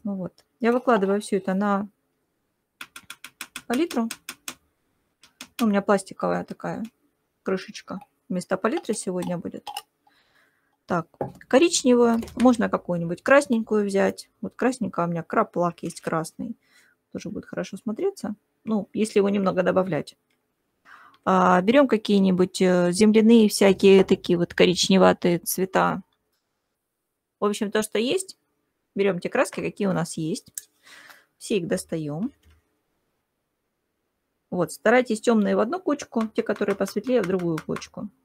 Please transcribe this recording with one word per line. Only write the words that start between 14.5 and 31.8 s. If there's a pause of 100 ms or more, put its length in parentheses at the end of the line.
красненькая
у
меня
краплак
есть
красный. (560)
Тоже
будет
хорошо
смотреться. (300)
Ну,
если
его
немного
добавлять. (1080)
А,
берем
какие-нибудь,
э,
земляные
всякие
такие
вот
коричневатые
цвета. (1400)
В
общем,
то,
что
есть. (580)
Берем
те
краски,
какие
у
нас
есть. (880)
Все
их
достаем. (2250)